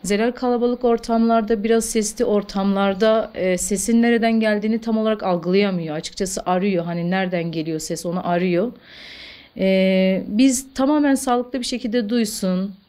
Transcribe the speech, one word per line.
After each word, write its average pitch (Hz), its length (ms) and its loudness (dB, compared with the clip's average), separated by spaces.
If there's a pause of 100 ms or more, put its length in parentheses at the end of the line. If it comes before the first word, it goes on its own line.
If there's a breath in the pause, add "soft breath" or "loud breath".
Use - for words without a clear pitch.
Zelal 202 280 0
kalabalık 240 520 -2
ortamlarda, 226 800 2
biraz 226 220 2
sesli 226 400 -2
ortamlarda, 196 1080 2
e, 185 220 0
sesin 214 440 0
nereden 226 380 2
geldiğini 220 420 0
tam 226 160 -2
olarak 220 260 -2
algılayamıyor. 180 720 0
Açıkçası - 500 -6
arıyor, 185 400 0
hani 175 260 -2
nereden 185 400 -2
geliyor 160 280 -4
ses, 160 260 -8
onu 175 220 -4
arıyor. 180 440 0 (880 loud breath)
E, 190 680 2
biz 247 460 2
tamamen 285 420 2
sağlıklı 247 440 -2
bir 240 60 -6
şekilde 233 440 -2
duysun 202 640 -2 (160)